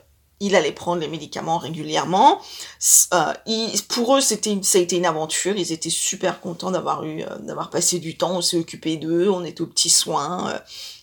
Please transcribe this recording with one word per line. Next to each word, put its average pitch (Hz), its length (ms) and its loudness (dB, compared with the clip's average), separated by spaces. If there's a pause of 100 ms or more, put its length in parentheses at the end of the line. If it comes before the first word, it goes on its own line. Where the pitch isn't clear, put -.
(420)
il 196 140 4
allait 156 160 4
prendre 175 300 -4
les 147 60 -4
médicaments 160 500 -4
régulièrement. 160 800 2 (400)
S-, - 320 6
euh, 160 220 4 (100)
il, 220 340 -2 (100)
pour 240 280 4
eux, 277 60 4
c'était 220 280 0
une, 196 120 0
ça 196 160 4
a - 20 6
été 180 160 0
une 175 80 2
aventure. 160 500 0
Ils 170 160 -2
étaient 160 200 -4
super - 500 -2
contents 180 300 -6
d'avoir 151 340 -2
eu, 156 180 -6
euh, - 180 -8
d'avoir - 280 -8
passé 175 300 0
du 160 180 -8
temps. 175 220 0
On - 20 -2
s'est 170 160 0
occupé 160 400 -4
d'eux, 165 320 0
on 180 160 0
était 156 160 -10
aux 165 60 -2
petits - 240 -2
soins. 165 580 0
Euh, - 100 -4 (440)